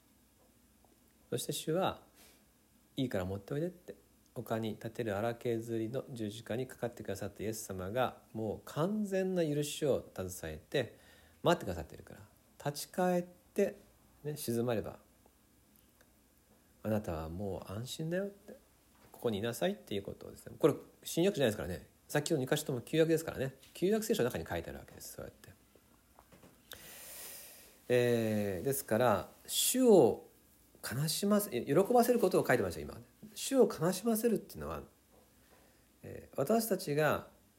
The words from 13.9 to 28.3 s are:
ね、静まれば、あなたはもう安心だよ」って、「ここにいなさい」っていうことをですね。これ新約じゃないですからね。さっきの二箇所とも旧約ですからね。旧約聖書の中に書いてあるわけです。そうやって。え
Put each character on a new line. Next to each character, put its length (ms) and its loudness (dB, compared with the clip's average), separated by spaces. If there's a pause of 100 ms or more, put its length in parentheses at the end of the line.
ね、 140 -6
静 260 -2
ま 120 0
れ 80 -2
ば、 160 -10 (1800)
あ 60 -4
な 120 2
た 120 -4
は 160 -4
も 400 -6
う 40 -8
安 140 -6
心 240 -6
だ 80 -2
よ」 80 -2
っ 20 -4
て、 280 -16 (540)
「こ 120 -20
こ 80 2
に 80 0
い 20 -2
な 140 -2
さ 140 0
い」 40 0
っ 40 -2
て 180 -10
い 40 0
う 40 -6
こ 120 -8
と 120 -16
を 40 -14
で 60 -16
す 100 -18
ね。 120 -16
こ 100 4
れ 60 4 (280)
新 220 0
約 120 2
じ 60 0
ゃ 20 4
な 20 6
い 20 6
で 40 2
す 40 -4
か 60 -6
ら 60 -4
ね。 180 -6 (220)
さ 100 0
っ 40 0
き 100 0
の 60 2
二 80 -2
箇 100 0
所 100 -4
と 60 -4
も 100 -2
旧 160 -2
約 100 6
で 100 4
す 60 -4
か 80 -6
ら 60 -8
ね。 160 -4 (180)
旧 160 0
約 160 2
聖 100 2
書 80 0
の 80 2
中 80 -4
に 80 -6
書 100 -4
い 60 -4
て 80 -10
あ 20 -10
る 80 -10
わ 40 -16
け 100 -20
で 60 -18
す。 140 -14
そ 80 -12
う 20 -10
や 60 -12
っ 40 -20
て。 160 -20 (2500)
え 760 4